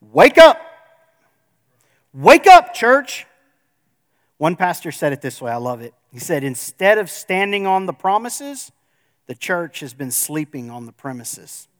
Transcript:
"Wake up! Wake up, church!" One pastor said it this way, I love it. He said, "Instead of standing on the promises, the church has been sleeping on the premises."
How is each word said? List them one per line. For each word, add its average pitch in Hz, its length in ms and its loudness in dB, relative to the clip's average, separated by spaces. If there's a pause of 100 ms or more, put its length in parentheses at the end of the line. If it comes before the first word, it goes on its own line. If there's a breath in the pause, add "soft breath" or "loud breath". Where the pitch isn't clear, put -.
"Wake 160 380 2
up! 320 220 8 (1500)
Wake 190 320 6
up, 370 260 8
church!" 262 540 -2 (1120)
One 165 160 -2
pastor 175 380 -2
said 147 200 -4
it 135 100 -10
this 131 200 -10
way, 120 80 -8
I 117 60 -6
love 120 240 -8
it. 117 120 -20 (200)
He 123 80 -20
said, 143 240 -6
"Instead 185 540 -2
of 190 120 -6
standing 196 560 -6
on 190 200 -2
the 175 60 -10
promises, 240 800 -8 (560)
the 127 80 -14
church 175 460 -8
has 135 120 -14
been 131 200 -12
sleeping 147 580 -8
on 120 160 -18
the 113 60 -20
premises." - 720 -16 (140)